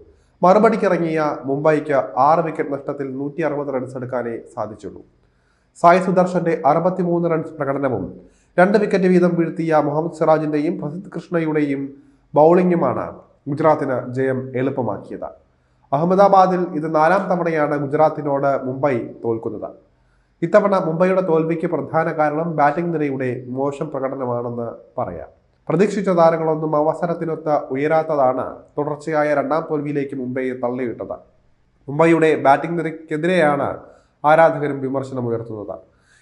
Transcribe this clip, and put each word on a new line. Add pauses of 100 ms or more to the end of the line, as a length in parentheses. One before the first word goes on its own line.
(420)
മറുപടിക്കിറങ്ങിയ
മുംബൈക്ക് (260)
ആറ്
വിക്കറ്റ്
നഷ്ടത്തിൽ
നൂറ്റി
അറുപത്
റൺസ്
എടുക്കാനേ (180)
സാധിച്ചുള്ളൂ. (760)
സായി
സുദർശന്റെ
അറുപത്തിമൂന്ന്
റൺസ്
പ്രകടനവും (380)
രണ്ട്
വിക്കറ്റ്
വീതം
വീഴ്ത്തിയ
മുഹമ്മദ്
സിറാജിന്റെയും
പ്രസിദ്ധ്
കൃഷ്ണയുടെയും (400)
ബൗളിംഗുമാണ് (300)
ഗുജറാത്തിന്
ജയം
എളുപ്പമാക്കിയത്. (680)
അഹമ്മദാബാദിൽ (140)
ഇത്
നാലാം
തവണയാണ്
ഗുജറാത്തിനോട്
മുംബൈ (260)
തോൽക്കുന്നത്. (720)
ഇത്തവണ
മുംബൈയുടെ
തോൽവിക്ക്
പ്രധാന
കാരണം
ബാറ്റിംഗ്
നിരയുടെ
മോശം
പ്രകടനമാണെന്ന്
പറയാം. (400)
പ്രതീക്ഷിച്ച
താരങ്ങളൊന്നും
അവസരത്തിനൊത്ത് (100)
ഉയരാത്തതാണ് (220)
തുടർച്ചയായ
രണ്ടാം
തോൽവിയിലേക്ക്
മുംബൈയെ
തള്ളിവിട്ടത്. (680)
മുംബൈയുടെ
ബാറ്റിംഗ്
നിരക്കെതിരെയാണ് (460)
ആരാധകരും
വിമർശനം
ഉയർത്തുന്നത്. (440)